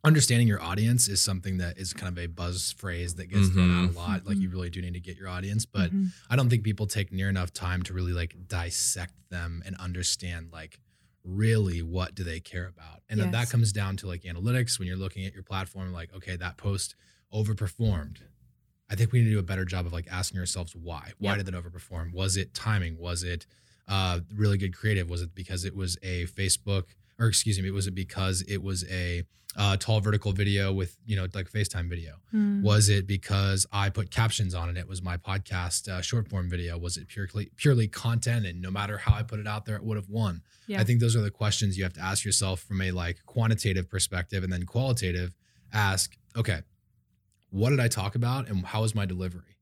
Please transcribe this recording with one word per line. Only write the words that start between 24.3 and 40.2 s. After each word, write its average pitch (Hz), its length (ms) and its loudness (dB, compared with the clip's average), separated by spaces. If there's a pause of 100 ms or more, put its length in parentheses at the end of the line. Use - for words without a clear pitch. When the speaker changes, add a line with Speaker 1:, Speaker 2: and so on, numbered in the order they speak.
Speaker 1:
really 104 240 4
good 95 160 -2
creative? 98 360 0
Was 87 120 -2
it 87 120 -8
because 92 300 -6
it 92 120 -6
was 90 260 -2
a 90 240 -2
Facebook, 95 580 0 (340)
or 117 100 4
excuse 101 320 2
me, 95 100 -2
was 98 160 -2
it 95 80 -4
because 92 480 -2
it 101 200 -4
was 92 280 -4
a, 87 340 -2 (320)
uh, 101 200 4
tall 110 240 4
vertical 104 320 2
video 98 400 2
with, 95 320 -2
you 107 120 0
know, 92 180 -2
like, 95 160 -6
FaceTime 98 380 -2
video? 82 320 -8 (140)
Speaker 3:
Mm. 202 280 2
Speaker 1:
Was 104 260 8
it 101 180 4
because 98 640 2
I 98 180 0
put 95 200 -4
captions 110 440 2
on 87 160 -4
it? 87 60 -4
It 90 120 -6
was 90 140 -8
my 90 140 -4
podcast, 92 720 -4
uh, 90 140 -4
short 113 260 -2
form 90 200 -2
video. 87 300 -4
Was 85 180 -4
it 80 120 -12
purely, 101 480 -6
purely 120 320 6
content? 117 580 0
And 87 140 -6
no 92 100 -6
matter 101 280 -4
how 110 160 -4
I 107 100 -6
put 110 160 -8
it 104 80 -8
out 107 180 -6
there, 107 100 -4
it 98 80 -8
would 110 120 -4
have 95 120 -8
won. 101 340 -4 (260)